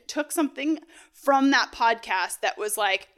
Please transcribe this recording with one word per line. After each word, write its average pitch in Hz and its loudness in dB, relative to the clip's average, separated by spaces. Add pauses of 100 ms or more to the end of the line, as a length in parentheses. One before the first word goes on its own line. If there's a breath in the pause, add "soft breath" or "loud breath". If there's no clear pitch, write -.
took - -6
something 294 -2 (340 loud breath)
from 277 2
that 247 2
podcast 180 -2
that - -2
was, 208 -6
like, 196 -2